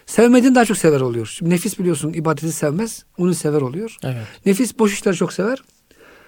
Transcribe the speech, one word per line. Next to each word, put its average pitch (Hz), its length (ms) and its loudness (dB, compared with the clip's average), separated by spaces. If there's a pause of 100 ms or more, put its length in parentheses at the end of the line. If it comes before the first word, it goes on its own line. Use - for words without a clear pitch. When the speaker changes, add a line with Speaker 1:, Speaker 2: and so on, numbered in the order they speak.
Speaker 1:
Sevmediğini 247 480 4
daha 247 100 6
çok 208 120 0
sever 147 240 4
oluyor. 117 260 -2
Şimdi 170 240 -4
nefis 180 280 -2
biliyorsun 170 340 -2
ibadeti 160 400 -2
sevmez, 165 520 -4 (140)
onu 180 160 2
sever 151 260 -2
oluyor. 151 420 -6
Speaker 2:
Evet. 120 240 -6 (200)
Speaker 1:
Nefis 208 320 0
boş 208 160 2
işleri 190 220 -2
çok 175 160 -2
sever. 233 260 -4 (680)